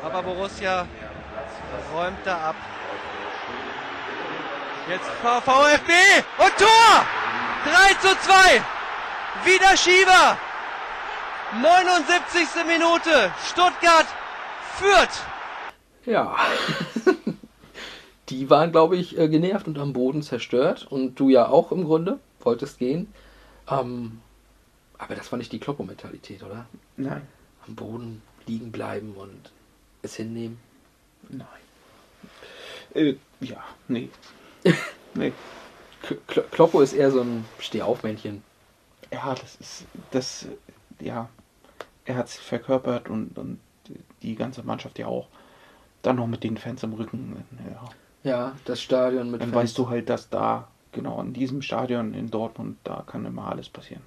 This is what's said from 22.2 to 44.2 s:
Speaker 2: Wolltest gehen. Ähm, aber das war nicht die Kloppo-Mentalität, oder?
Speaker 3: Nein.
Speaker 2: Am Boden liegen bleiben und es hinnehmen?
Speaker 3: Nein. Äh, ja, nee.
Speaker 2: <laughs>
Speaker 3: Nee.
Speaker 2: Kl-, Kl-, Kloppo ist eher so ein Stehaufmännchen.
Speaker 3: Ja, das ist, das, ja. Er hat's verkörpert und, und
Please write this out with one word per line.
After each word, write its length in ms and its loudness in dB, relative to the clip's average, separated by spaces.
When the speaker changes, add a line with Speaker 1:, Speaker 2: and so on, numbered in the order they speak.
Speaker 2:
Wolltest 380 -4
gehen. 340 -4
Ähm, 480 -6
aber 180 -14
das 160 -14
war 80 -6
nicht 140 -12
die 60 -10
Kloppo-Mentalität, 840 -14
oder? 220 -16
Speaker 3:
Nein. 280 -8
Speaker 2:
Am 100 -18
Boden 460 -14
liegen 280 -10
bleiben 420 -10
und 380 -20
es 140 -14
hinnehmen? 440 -10
Speaker 3:
Nein. 180 -14
Äh, 220 2
ja, 240 -12
nee. 220 -6
Speaker 2:
<laughs> 80 6
Speaker 3:
Nee. 180 -4
Speaker 2:
Kl-, 240 -8
Kl-, 240 -2
Kloppo 300 4
ist 100 4
eher 180 4
so 120 0
ein 240 -6
Stehaufmännchen. 840 -6
Speaker 3:
Ja, 200 -8
das 220 -14
ist, 300 -20
das, 360 -8
ja. 300 -12
Er 100 -8
hat's 220 -8
verkörpert 720 -6
und, 280 -8
und 220 -12